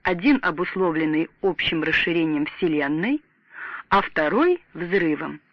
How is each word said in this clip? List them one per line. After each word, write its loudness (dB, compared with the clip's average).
один 2
обусловленный 0
общим 0
расширением 0
Вселенной, 0
а 4
второй — 0
взрывом. -2